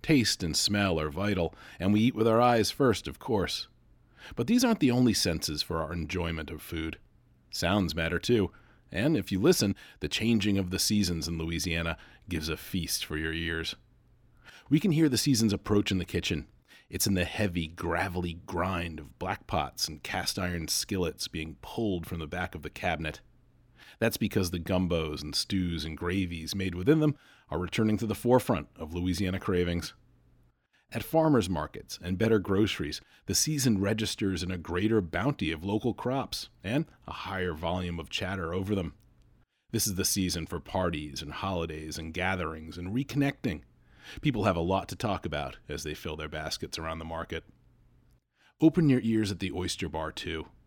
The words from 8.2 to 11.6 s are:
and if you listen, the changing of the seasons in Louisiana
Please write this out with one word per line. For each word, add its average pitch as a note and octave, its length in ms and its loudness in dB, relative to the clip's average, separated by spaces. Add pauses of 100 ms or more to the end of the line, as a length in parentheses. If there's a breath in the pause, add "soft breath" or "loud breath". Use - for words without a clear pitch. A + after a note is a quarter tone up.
and C#3 240 2
if G2+ 160 -2
you F#2 80 0
listen, G#2 360 4 (260 loud breath)
the D2+ 80 -4
changing G#2+ 480 2
of F#2 140 -2
the F#2 60 -2
seasons F2 500 2
in E2+ 100 -4
Louisiana E2 600 -2 (300 loud breath)